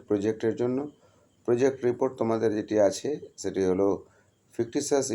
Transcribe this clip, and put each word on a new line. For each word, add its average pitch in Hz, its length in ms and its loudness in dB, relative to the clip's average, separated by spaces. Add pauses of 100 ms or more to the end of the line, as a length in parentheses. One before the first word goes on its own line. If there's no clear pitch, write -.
প্রজেক্টের 107 480 0
জন্য। 123 220 -2 (680)
প্রজেক্ট 123 400 2
রিপোর্ট 127 260 0 (100)
তোমাদের 113 360 2
যেটি 107 220 -2
আছে 98 300 2 (320)
সেটি 95 280 -2
হলো 95 180 2 (680)
Fictitious 139 600 -2